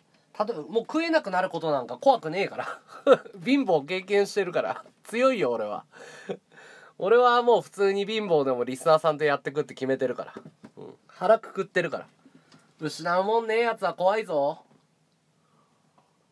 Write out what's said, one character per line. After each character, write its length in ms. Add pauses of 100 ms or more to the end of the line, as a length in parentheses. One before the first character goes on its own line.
(340)
た 140
と-、 160
も 160
う 40
食 200
え 80
な 100
く 80
な 140
る 80
こ 80
と 100
な 100
ん 60
か 120
怖 220
く 120
ね 140
え 20
か 100
ら。 220 (240)
<laughs> 400
貧 220
乏 180
経 200
験 240
し 80
て 100
る 60
か 100
ら。 240 (200)
強 280
い 60
よ、 100
俺 160
は。 200 (1120)
俺 180
は 240
も 180
う 40
普 80
通 220
に 120
貧 220
乏 160
で 80
も 120
リ 140
ス 80
ナ 120
ー 40
さ 100
ん 60
と 60
や 140
っ 40
て 100
く 100
っ 20
て 100
決 140
め 100
て 100
る 60
か 120
ら。 80 (440)
う 60
ん。 120 (120)
腹 320
く 120
く 120
っ 20
て 160
る 80
か 80
ら。 100 (720)
失 400
う 40
も 180
ん 60
ね 100
え 40
や 140
つ 60
は 140
怖 240
い 60
ぞ。 380 (1700)